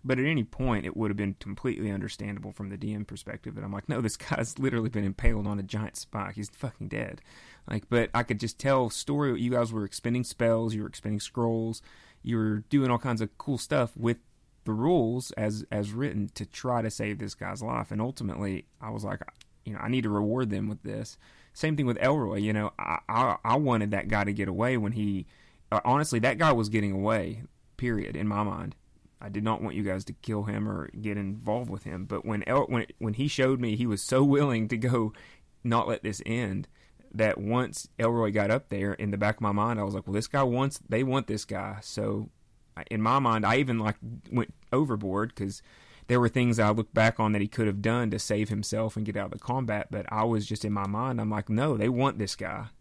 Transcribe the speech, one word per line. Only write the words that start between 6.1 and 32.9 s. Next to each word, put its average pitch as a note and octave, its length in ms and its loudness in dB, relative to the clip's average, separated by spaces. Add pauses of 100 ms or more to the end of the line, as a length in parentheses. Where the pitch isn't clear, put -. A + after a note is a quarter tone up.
He's G2+ 140 -8
fucking - 380 -10
dead." G#2+ 340 -6 (480)
Like, G#2+ 200 -6
but A#2+ 240 4
I A#2+ 100 2
could G#2 160 -2
just A2+ 200 -6
tell C3 300 2
story, C#3+ 500 0
you A#2+ 120 0
guys A#2 220 2
were G#2+ 120 -2
expending A#2+ 380 -2
spells, A2+ 500 2
you G#2+ 80 -2
were - 60 -6
expending G#2+ 320 -4
scrolls, A2+ 600 -2 (420)
you A#2 140 0
were G#2+ 220 2 (100)
doing C3+ 200 4
all A#2+ 80 4
kinds A#2 240 0
of - 160 -4
cool C3 200 -2
stuff C3 380 0
with A#2 240 2 (440)
the A2 100 -2
rules B2 580 2
as, G#2+ 400 -2
as G#2 200 -2
written A2 440 -2
to G2 100 -6
try B2 360 -2
to A2 80 -2
save G#2 300 -4
this G#2 160 -6
guy's G2 260 -8
life. A2+ 300 -4
And G#2 100 -2
ultimately, G2+ 640 -4 (160)
I A2 100 -10
was G#2+ 120 -6
like, G2+ 180 -6 (440)
you A2 80 -8
know, G#2 60 -8
"I A2 100 -4
need B2+ 140 0
to A2 60 0
reward G#2+ 400 0
them G2+ 200 -2
with G#2 140 -8
this." G#2 340 -8 (360)
Same D#3 220 0
thing D3 100 2
with A#2+ 140 2
Elroy. B2+ 380 2
You G#2+ 160 2
know, G#2 260 0
I, - 200 -2 (100)
I, A#2 340 2
I A#2 140 4
wanted A2+ 340 2
that G2 160 -2
guy G#2 160 2
to G2+ 100 0
get G2+ 140 0
away A2+ 300 0
when G#2+ 160 0
he, G2+ 320 0 (460)
uh, G#2 120 2
honestly, C3 360 4
that A#2+ 180 2
guy D#3+ 160 6
was A2 160 2
getting G#2 240 2
away, G#2 500 0 (320)
period, A#2+ 400 -2
in G2+ 120 -2
my G#2 160 0
mind. F2+ 320 -4 (460)
I G#2 60 -12
did G#2 160 -4
not A2 180 0
want F2 140 -4
you G2+ 80 -2
guys F#2+ 220 -2
to - 80 -12
kill G#2 300 -4
him G#2 260 -2
or F#2 200 -6 (120)
get G#2 160 -4
involved G#2+ 520 -4
with G2 140 -8
him. F2+ 220 -8
But - 200 -6
when G#2 220 -2
El-, C3 200 4
when, A#2 180 0 (140)